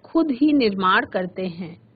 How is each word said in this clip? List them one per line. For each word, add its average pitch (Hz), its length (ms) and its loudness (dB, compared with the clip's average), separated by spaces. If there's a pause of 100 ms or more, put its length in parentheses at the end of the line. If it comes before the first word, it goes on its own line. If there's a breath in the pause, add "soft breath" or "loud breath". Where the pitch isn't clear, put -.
खुद 330 260 0
ही 285 220 2
निर्माण 208 540 2
करते 185 400 -6
हैं। 175 340 -12 (160)